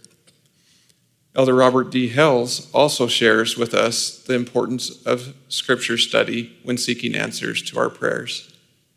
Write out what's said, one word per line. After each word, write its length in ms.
Elder 180
Robert 380
D. 160
Hales 640
also 360
shares 500
with 160
us 440
the 160
importance 560
of 300
scripture 500
study 680
when 140
seeking 380
answers 480
to 140
our 140
prayers. 580